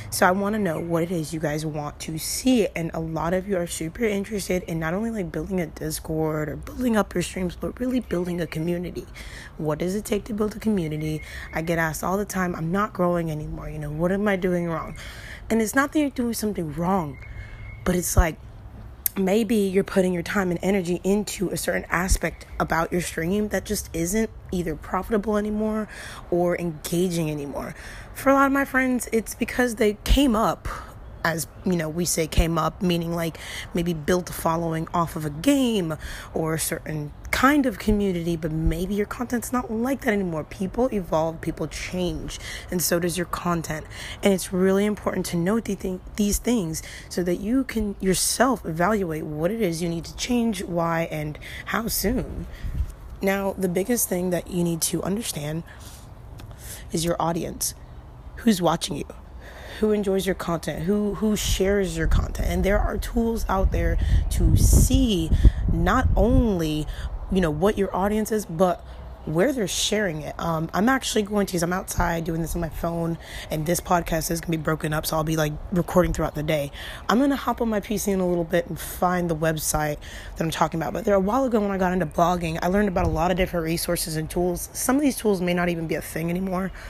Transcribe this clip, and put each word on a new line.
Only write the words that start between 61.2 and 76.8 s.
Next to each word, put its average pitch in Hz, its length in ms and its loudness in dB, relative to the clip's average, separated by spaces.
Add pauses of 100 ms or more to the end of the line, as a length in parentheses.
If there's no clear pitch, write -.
shares 190 600 2
your 160 120 2
content? - 400 2
And 170 160 2
there 202 160 4
are 214 180 0
tools 226 500 0
out 190 220 4
there 170 260 2 (340)
to - 260 6
see 226 720 6 (420)
not 190 440 4
only, 190 680 4 (460)
you 190 100 4
know, 165 120 4
what 190 260 2
your 190 160 0
audience 208 380 2
is, 214 120 0
but 175 400 0 (400)
where 175 280 2
they're 226 160 -2
sharing 185 540 -2
it. 143 140 -10
Um, 165 380 -2
I'm 202 140 4
actually 262 340 2
going 202 240 2
to, - 60 -6
'cause 170 100 0
I'm 175 100 0
outside 170 520 0
doing 165 180 -2
this 160 140 -4
on 175 40 -2
my 165 100 -2
phone, 170 480 -2 (340)
and 156 140 -2
this 175 140 2
podcast 170 520 0
is 170 80 -2
gonna 170 100 -6
be 165 60 0
broken 156 360 -2
up, 156 140 -2
so 160 100 -2
I'll 156 60 2
be, 160 140 0
like, 151 160 0 (180)
recording 175 420 2
throughout 160 220 -2
the 151 80 -4
day. 151 300 -2 (360)